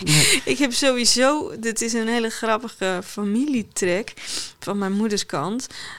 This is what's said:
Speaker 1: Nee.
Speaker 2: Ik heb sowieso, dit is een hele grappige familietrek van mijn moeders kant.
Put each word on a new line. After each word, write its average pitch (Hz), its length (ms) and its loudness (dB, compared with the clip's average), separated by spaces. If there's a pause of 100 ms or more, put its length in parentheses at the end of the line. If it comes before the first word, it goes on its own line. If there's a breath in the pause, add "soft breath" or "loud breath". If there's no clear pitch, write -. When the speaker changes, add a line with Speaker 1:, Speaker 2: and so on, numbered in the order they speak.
Speaker 1:
Nee. 151 400 4
Speaker 2:
Ik 262 140 0
heb 262 140 2
sowieso, 247 880 2
dit 226 220 -2
is 233 120 -2
een 226 160 0
hele 226 220 0
grappige 214 760 -2
familietrek 208 1080 0 (480 loud breath)
van 202 180 -4
mijn 196 140 0
moeders 208 340 0
kant. 180 400 -4 (320 loud breath)